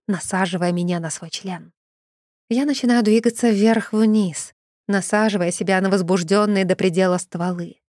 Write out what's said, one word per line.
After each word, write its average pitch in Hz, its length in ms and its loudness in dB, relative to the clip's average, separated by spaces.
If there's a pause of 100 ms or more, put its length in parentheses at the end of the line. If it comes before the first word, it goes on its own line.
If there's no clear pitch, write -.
насаживая 180 640 -2
меня 175 280 -2
на 165 100 -8
свой 165 200 -12
член. 175 420 -12 (800)
Я 254 160 0
начинаю 240 380 2
двигаться 226 460 2
вверх-вниз, 214 1040 2 (340)
насаживая 196 640 0
себя 190 280 0
на 190 100 0
возбуждённые 190 760 0
до 180 100 2
предела 185 420 0
стволы. 175 600 -8 (120)